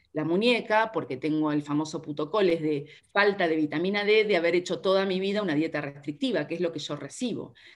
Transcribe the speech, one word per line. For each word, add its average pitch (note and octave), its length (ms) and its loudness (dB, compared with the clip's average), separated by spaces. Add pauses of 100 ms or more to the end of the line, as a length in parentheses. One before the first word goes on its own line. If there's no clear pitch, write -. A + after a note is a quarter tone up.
(120)
la D3+ 120 -4
muñeca, A3 680 2
porque C3 240 -4
tengo D3+ 340 0
el D3 120 0
famoso D3 400 -4
putocoles D#3+ 580 0
de D3+ 280 -2 (220)
falta G3 380 2
de D#3+ 80 2
vitamina E3 480 0
D, G#3+ 200 6
de G3 120 2
haber E3+ 180 2
hecho F3 260 0
toda F#3+ 260 2
mi F#3 120 0
vida G3 220 0
una F#3 140 -2
dieta D#3 260 0
restrictiva, D3 680 -4
que E3 100 -6
es E3+ 40 -6
lo E3+ 120 0
que D#3+ 80 -8
yo D3 160 -6
recibo, D3 580 -8 (220)